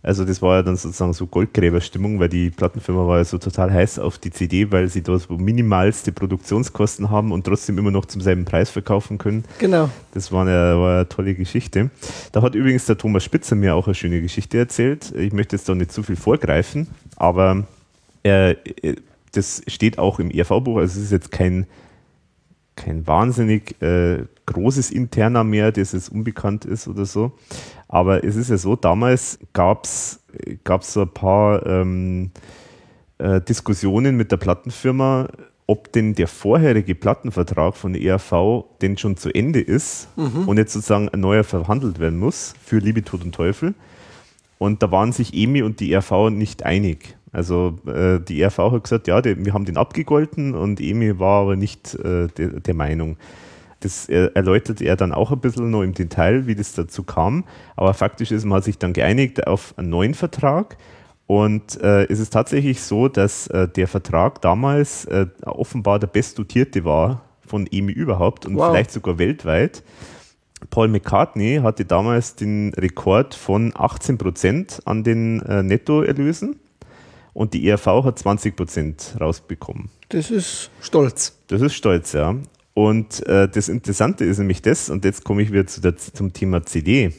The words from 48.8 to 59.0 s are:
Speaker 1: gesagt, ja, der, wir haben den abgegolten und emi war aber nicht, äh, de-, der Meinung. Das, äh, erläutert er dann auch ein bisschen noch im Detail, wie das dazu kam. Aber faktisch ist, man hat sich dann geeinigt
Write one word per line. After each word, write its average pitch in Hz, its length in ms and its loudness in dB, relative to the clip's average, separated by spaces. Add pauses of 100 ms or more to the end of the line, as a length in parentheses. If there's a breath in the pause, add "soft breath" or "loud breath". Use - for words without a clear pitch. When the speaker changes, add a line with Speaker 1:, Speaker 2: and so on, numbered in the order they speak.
Speaker 1:
gesagt, - 240 -2
ja, 92 140 0
der, 104 220 -2
wir 98 100 -2
haben 101 120 -2
den 85 120 -4
abgegolten 151 800 -2
und 98 260 -4
emi 104 380 -2
war 98 220 4
aber 98 140 0
nicht, - 400 -6
äh, 87 320 -2
de-, - 320 -6
der - 140 -4
Meinung. 80 440 -4 (640 loud breath)
Das, - 280 -10
äh, 90 260 2
erläutert 98 480 0
er 92 140 2
dann 92 160 0
auch 107 200 0
ein 135 100 -2
bisschen 120 280 -2
noch 110 120 0
im 92 120 -2
Detail, 92 540 0
wie 110 80 0
das 104 180 -6
dazu 85 300 -8
kam. 113 400 -2 (320 loud breath)
Aber 95 180 2
faktisch 104 380 -2
ist, 107 140 -2
man 98 120 2
hat 95 60 0
sich 104 140 -4
dann 90 160 -2
geeinigt 123 520 0